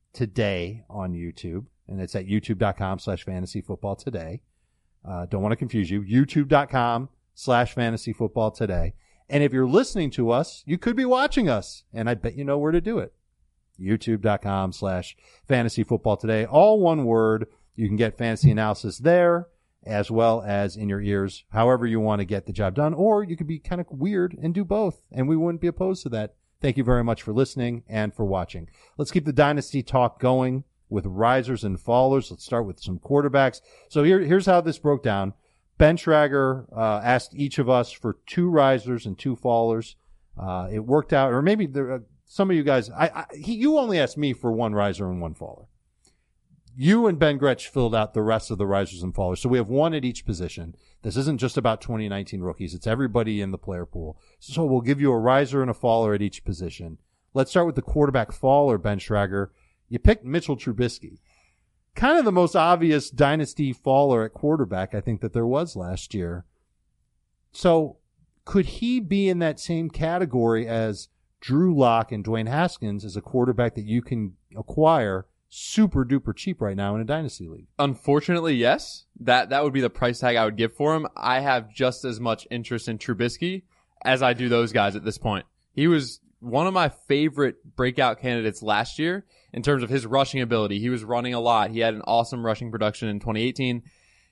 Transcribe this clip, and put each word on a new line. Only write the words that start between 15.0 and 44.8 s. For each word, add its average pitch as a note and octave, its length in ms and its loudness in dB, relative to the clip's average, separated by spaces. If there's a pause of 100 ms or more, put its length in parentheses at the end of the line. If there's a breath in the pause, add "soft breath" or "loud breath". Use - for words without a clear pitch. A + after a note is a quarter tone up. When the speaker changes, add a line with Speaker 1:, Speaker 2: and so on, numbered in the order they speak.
Speaker 1:
fantasy A#2 380 0
football A2 320 0
today. A2 300 0
All G#3 340 6
one D#3+ 260 2
word. A2 420 2 (280 soft breath)
You A2 120 -2
can G#2 100 0
get A2+ 200 0
fantasy A#2 340 4
analysis G#2+ 480 -4
there, E3+ 500 2 (340)
as G#2 260 -4
well A2+ 360 2
as G2+ 320 -2
in G#2+ 100 -6
your G2+ 140 -4
ears, G2+ 480 -4
however A#2 360 2
you A2+ 140 0
wanna G#2+ 240 0
get G2 220 -4
the G2 80 -10
job G2 220 -2
done. D3+ 180 0
Or G#3 300 2
you E3+ 120 -6
could D#3 120 -8
be D#3 120 -8
kinda F3+ 300 -6
weird F3 520 -4
and E3 120 -2
do G3+ 100 -2
both, G3+ 380 -2 (100)
and C3 160 -2
we D#3+ 80 2
wouldn't E3 260 0
be F3 60 0
opposed F#3 360 -2
to C3+ 60 -6
that. G#2+ 260 -6 (260)
Thank C3+ 160 0
you B2+ 80 0
very B2 180 6
much A#2 180 0
for G#2+ 120 -6
listening A#2+ 560 -2
and G#2+ 240 -2
for A2+ 100 -4
watching. F#2+ 460 -4 (280 soft breath)
Let's D3 140 -4
keep E3 140 2
the D3 80 -2
Dynasty C#3+ 500 2
talk B2 380 0
going B2+ 420 2 (260)
with G2 160 -2
risers A2+ 580 0
and F#2+ 140 -2
fallers. C3 520 2
Let's - 160 -16
start A#2 200 -2
with F#2+ 140 -12
some F2+ 200 -8
quarterbacks. C#3 600 2 (280 soft breath)
So D3 140 2
here, F#3 160 6
here's F3+ 260 2
how F3+ 160 6
this E3 160 -4
broke C#3+ 260 0
down. G2 300 0 (460)
Ben D#3 180 6
Trager, C#3 720 2
uh, A2 320 0
asked B2 320 0
each C#3+ 220 -4
of C3 100 0
us B2 240 2
for - 360 -6
two F3 200 0
risers C3 600 2
and F#2+ 100 -8
two C3 180 -4
fallers. A2+ 600 0 (420)
Uh, F#2 340 -8
it G#2+ 80 -4
worked C#3 320 0
out, C3+ 220 2
or C3 80 2
maybe G3+ 240 2
there, C3+ 260 -4
uh, B2+ 80 -6 (260)
some F#3+ 260 0
of F3 40 4
you D3+ 80 2
guys, B2+ 280 2
I, E3 160 0
I, D#3+ 180 -6 (100)
he, F3 200 -6
you D4 240 2
only G#3+ 200 0
asked C3+ 180 0
me C#3+ 160 -2
for A#2 180 -2
one A2 220 -2
riser G2+ 360 0